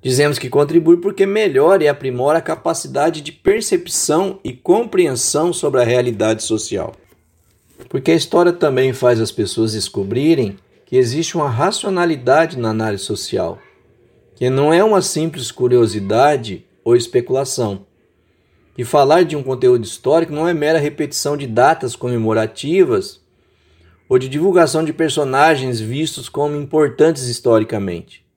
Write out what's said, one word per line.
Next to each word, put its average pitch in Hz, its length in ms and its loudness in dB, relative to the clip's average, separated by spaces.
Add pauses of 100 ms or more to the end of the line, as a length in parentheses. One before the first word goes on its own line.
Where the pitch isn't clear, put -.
Dizemos 135 380 0
que 131 100 -10
contribui 160 500 4
porque 196 280 0
melhora 190 560 2
e 147 60 4
aprimora 139 500 0
a - 20 0
capacidade 156 800 -4
de 147 120 -14
percepção 190 1120 -2
e - 80 -8
compreensão 156 1000 0
sobre 135 280 0
a 120 40 4
realidade 113 600 0
social. 101 500 -6 (920)
Porque 139 240 0
a - 20 6
história 170 380 2
também 131 400 0
faz 120 280 2
as 110 120 -4
pessoas 110 400 -2
descobrirem 110 840 -2 (300)
que 127 100 -2
existe 131 400 0
uma 147 120 -2
racionalidade 156 1080 0
na 117 140 -2
análise 110 320 -4
social, 98 560 -6 (760)
que 123 120 -2
não 139 240 2
é 180 120 4
uma 208 180 2
simples 147 480 -6
curiosidade 117 1120 0 (200)
ou 117 100 4
especulação. 120 880 -2 (920)
Que 123 80 -6
falar 151 400 4
de 151 100 -4
um 143 80 -6
conteúdo 123 420 2
histórico 160 480 -2
não 151 140 -4
é 175 80 -2
mera 156 240 0
repetição 143 580 -4
de 139 120 -8
datas 127 480 2
comemorativas 120 1200 0 (880)
ou 127 80 2
de 127 120 2
divulgação 160 560 2
de 151 80 -4
personagens 139 880 0
vistos 131 480 -8
como 147 280 -4
importantes 147 680 0
historicamente. 110 1000 -2 (120)